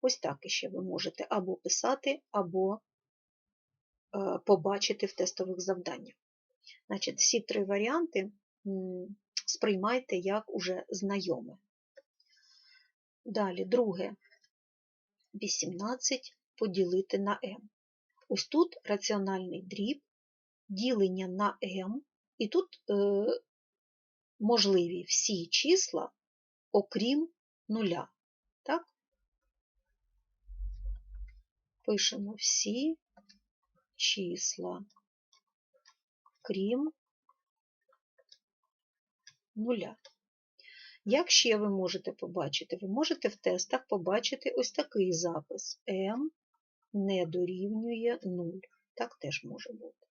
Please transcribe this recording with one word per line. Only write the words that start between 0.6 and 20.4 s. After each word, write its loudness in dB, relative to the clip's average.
ви -6
можете -4
або 0
писати, 0
або, 2
е, -2
побачити 4
в -4
тестових -2
завданнях. -4
Значить, -4
всі 6
три 0
варіанти, 0
м, -6
сприймайте 0
як -2
уже -4
знайоме. -4
Далі, 0
друге. 2
Вісімнадцять -4
поділити 2
на 0
m. -8
Ось -2
тут 4
раціональний -2
дріб, -4